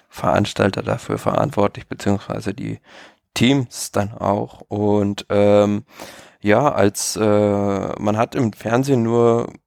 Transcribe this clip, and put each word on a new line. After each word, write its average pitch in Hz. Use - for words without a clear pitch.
Veranstalter -
dafür 107
verantwortlich, -
beziehungsweise 101
die 110
Teams 131
dann 104
auch 101
und, 104
ähm, 104
ja, 113
als, -
äh, -
man 101
hat 113
im 113
Fernsehen 123
nur 117